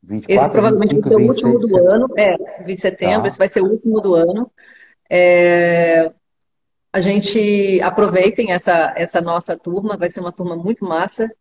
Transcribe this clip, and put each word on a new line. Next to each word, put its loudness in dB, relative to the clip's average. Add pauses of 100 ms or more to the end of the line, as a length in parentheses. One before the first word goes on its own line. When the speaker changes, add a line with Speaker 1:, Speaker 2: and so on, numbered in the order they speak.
Speaker 1:
Vinte -10
e -18
quatro, 2
Speaker 2:
Esse 0
provavelmente 2
vai 2
Speaker 1:
vinte -4
e 0
cinco -
Speaker 2:
ser 4
o 4
Speaker 1:
e 4
Speaker 2:
último 0
Speaker 1:
vinte 2
e -2
seis 4
Speaker 2:
do 4
ano. 0 (100)
É, 2 (280)
vinte -8
de -14
setembro, -2
Speaker 1:
Tá. -2
Speaker 2:
esse -8
vai 2
ser 0
o 2
último -2
do 0
ano. 0 (580)
É, 2 (800)
a -2
gente 0
aproveitem 0
essa, 0
essa -4
nossa -4
turma, -6
vai -4
ser -14
uma -10
turma -8
muito -6
massa. -4 (120)